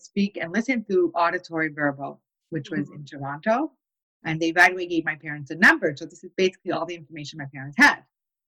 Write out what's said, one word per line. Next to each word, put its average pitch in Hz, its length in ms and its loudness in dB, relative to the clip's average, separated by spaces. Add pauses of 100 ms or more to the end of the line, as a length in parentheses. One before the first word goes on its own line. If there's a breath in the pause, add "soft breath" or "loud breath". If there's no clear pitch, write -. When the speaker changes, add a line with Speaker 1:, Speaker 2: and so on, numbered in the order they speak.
Speaker 1:
speak 202 400 -2
and 170 120 -6
listen 226 320 -2
through 180 280 2
auditory 170 560 0
verbal," 143 520 -4 (300)
which 156 200 -8
was 156 100 -2
Speaker 2:
Mm-hmm. 143 140 -8
Speaker 1:
in 151 100 -16
Toronto. 156 680 -2 (520)
And 160 160 -4
they 165 120 2
right 180 200 6
away 185 140 -4
gave 165 180 0
my 156 100 -2
parents 147 380 -10
a - 20 -6
number. 202 420 4
So 170 80 -12
this - 200 -18
is 180 120 -18
basically 185 360 0
all 156 140 -2
the 175 100 -8
information 156 420 -14
my 143 160 -10
parents 143 240 -10
had. 262 240 6 (460)